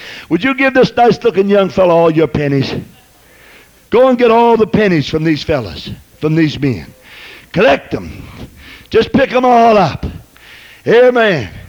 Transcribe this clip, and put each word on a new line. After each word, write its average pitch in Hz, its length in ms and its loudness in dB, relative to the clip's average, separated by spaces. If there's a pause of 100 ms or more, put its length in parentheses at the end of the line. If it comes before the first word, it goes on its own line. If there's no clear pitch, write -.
(300)
Would 170 140 -2
you 269 120 -2
give 262 180 0
this 254 220 2
nice-looking 220 540 0
young 196 200 2
fella 180 240 0
all 165 160 2
your 156 180 0
pennies? 139 460 -2 (1160)
Go 254 160 4
and 254 100 2
get 233 140 2
all 233 260 4
the 220 80 2
pennies 185 440 0
from 156 140 -4
these 156 200 -2
fellas, 117 480 -6 (280)
from 156 160 -2
these 151 240 0
men. 120 320 -4 (600)
Collect 262 400 0
them. 92 320 -12 (680)
Just 226 220 0
pick 262 220 0
'em 247 120 0
all 233 320 4
up. 160 280 0 (800)
Amen. 220 640 2 (180)